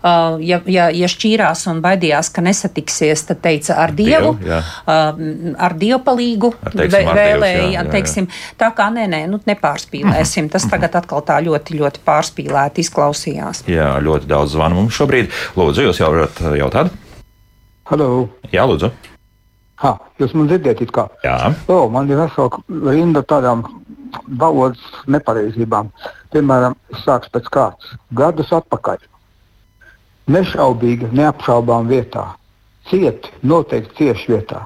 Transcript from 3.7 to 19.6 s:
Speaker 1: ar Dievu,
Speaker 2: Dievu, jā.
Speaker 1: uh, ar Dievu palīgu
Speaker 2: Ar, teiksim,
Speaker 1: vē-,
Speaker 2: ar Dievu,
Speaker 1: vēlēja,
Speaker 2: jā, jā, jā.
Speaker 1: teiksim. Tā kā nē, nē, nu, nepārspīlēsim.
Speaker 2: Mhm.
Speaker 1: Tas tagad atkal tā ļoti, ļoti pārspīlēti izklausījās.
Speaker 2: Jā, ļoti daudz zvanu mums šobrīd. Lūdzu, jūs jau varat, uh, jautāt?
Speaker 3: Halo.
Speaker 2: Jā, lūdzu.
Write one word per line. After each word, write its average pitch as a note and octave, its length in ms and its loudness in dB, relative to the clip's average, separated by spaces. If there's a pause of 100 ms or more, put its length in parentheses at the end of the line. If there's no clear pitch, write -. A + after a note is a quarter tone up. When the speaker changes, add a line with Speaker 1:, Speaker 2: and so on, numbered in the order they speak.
Speaker 1:
ar E3 120 2
Dievu, B3 440 2
Speaker 2:
Dievu, F2+ 160 -6
jā. E2 80 0 (240)
Speaker 1:
uh, D#3 720 -2
ar F3 160 0
Dievu G#3 300 0
palīgu A#3+ 480 0 (100)
Speaker 2:
Ar, - 140 -8
teiksim, E3+ 180 0
Speaker 1:
vē-, G3 140 4
Speaker 2:
ar E3 80 2
Dievu, - 0 -
Speaker 1:
vēlēja, G#3 420 4
Speaker 2:
jā, F3+ 80 0
jā, F#3 160 -2
jā. - 100 -4
Speaker 1:
teiksim. F#3+ 360 -2 (300)
Tā A3+ 140 2
kā G#3+ 200 0
nē, A#3 180 -2
nē, D#3 180 -2
nu, G3+ 140 -4
nepārspīlēsim. D#3 1040 -2
Speaker 2:
Mhm. D3+ 60 -6
Speaker 1:
Tas - 180 0
tagad - 260 0
atkal D3 300 -2
tā D3 160 2
ļoti, D#3 380 -2
ļoti C#3+ 260 -2
pārspīlēti D3 800 0
izklausījās. - 800 -4
Speaker 2:
Jā, D2+ 320 0
ļoti C#2+ 320 0
daudz D2 240 2
zvanu D#2+ 220 2
mums G#2+ 180 0
šobrīd. C3+ 380 0 (220)
Lūdzu, F2+ 340 2
jūs F2+ 120 0
jau D#2+ 140 2
varat, D#2+ 260 0
uh, D#2+ 140 -2
jautāt? D2 400 0 (920)
Speaker 3:
Halo. B2+ 440 0 (220)
Speaker 2:
Jā, G2+ 160 4
lūdzu. F#2+ 240 0 (840)